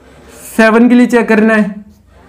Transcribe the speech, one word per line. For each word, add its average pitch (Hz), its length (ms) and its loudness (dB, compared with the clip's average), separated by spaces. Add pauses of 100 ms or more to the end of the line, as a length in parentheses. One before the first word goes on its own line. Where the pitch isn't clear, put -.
(560)
सेवन 226 320 2
के 240 60 2
लिए 240 120 2
check 240 220 -2
करना 220 260 0
है, 208 200 -2 (540)